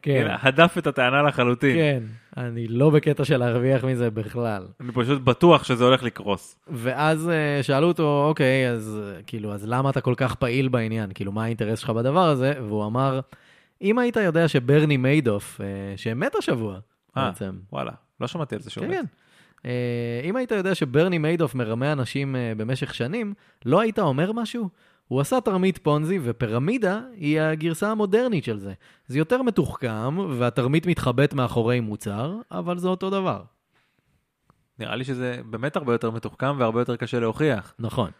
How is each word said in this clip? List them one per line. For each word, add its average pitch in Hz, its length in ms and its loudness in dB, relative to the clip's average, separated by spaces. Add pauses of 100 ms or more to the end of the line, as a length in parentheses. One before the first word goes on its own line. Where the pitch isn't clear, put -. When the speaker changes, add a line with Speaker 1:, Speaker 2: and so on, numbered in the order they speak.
Speaker 1:
כן. 139 220 2
Speaker 2:
הנה, 110 180 -2
הדף 135 360 6
את - 80 -2
הטענה 135 360 2
לחלוטין. 127 540 4
Speaker 1:
כן, 147 260 2 (340)
אני 117 320 -6
לא 127 220 6
בקטע 147 340 4
של 139 120 2
להרוויח 123 480 2
מזה 123 260 0
בכלל. 107 560 -4 (140)
Speaker 2:
אני 123 120 -10
פשוט 127 300 0
בטוח 135 420 6
שזה 123 200 2
הולך 123 180 6
לקרוס. 101 560 -6 (100)
Speaker 1:
ואז, 147 600 -2
אה, 147 340 0
שאלו 143 260 2
אותו, 147 400 2
"אוקיי, 131 420 2
אז, 107 320 -6
אה, 101 240 -10
כאילו, 107 280 -8
אז 101 140 -10
למה 131 220 0
אתה 131 100 0
כל 127 160 0
כך 127 180 -2
פעיל 131 340 0
בעניין? 113 460 -2
כאילו, 98 180 -6
מה 110 120 -2
האינטרס 113 340 -2
שלך - 120 -8
בדבר 135 380 2
הזה?" 135 240 2 (160)
והוא 104 180 -2
אמר, 131 340 0 (600)
"אם 214 160 2
היית 240 180 0
יודע 170 320 2
שברני 147 480 4
מיידוף, 127 640 0
אה, 101 60 -6 (300)
שמת 120 380 -4
השבוע, 110 440 -2 (380)
Speaker 2:
אה, 131 120 -2
Speaker 1:
בעצם." 95 240 -8 (200)
Speaker 2:
וואלה, 65 200 -6 (280)
לא 123 60 -6
שמעתי 156 280 -8
על 107 60 -8
זה 117 100 -16
שהוא - 140 -8
Speaker 1:
כן, 294 60 -6
Speaker 2:
מת. 381 60 -2
Speaker 1:
כן. 330 80 -4 (640)
אה, 120 580 -4
"אם 190 120 -4
היית 254 140 -4
יודע 190 240 0
שברני 165 440 2
מיידוף 160 360 0
מרמה 123 380 -2
אנשים, 139 440 -4
אה, 120 200 -4
במשך 120 380 -4
שנים, 202 400 -4 (320)
לא 151 140 4
היית 226 180 0
אומר 165 340 2
משהו?" 226 360 -4 (400)
הוא 127 120 0
עשה 247 200 2
תרמית 190 380 2
פונזי, 156 440 0
ופירמידה 147 800 0 (160)
היא 156 240 0
הגרסה 160 500 -2
המודרנית 214 540 2
של 110 140 -4
זה. 98 140 -10 (340)
זה 127 120 -2
יותר 247 240 2
מתוחכם, 131 760 0
והתרמית 135 680 0
מתחבאת 139 480 2
מאחורי 123 460 0
מוצר, 107 540 -6 (160)
אבל 180 280 -6
זה 175 100 -2
אותו 185 220 -2
דבר. 180 320 -2 (1400)
Speaker 2:
נראה 113 180 -6
לי 127 80 -4
שזה 123 360 -6 (100)
באמת 120 260 -6
הרבה 131 180 0
יותר 113 160 -2
מתוחכם 113 480 -6
והרבה 117 220 0
יותר 123 160 -2
קשה 120 240 -4
להוכיח. 117 580 -2
Speaker 1:
נכון. 110 420 -2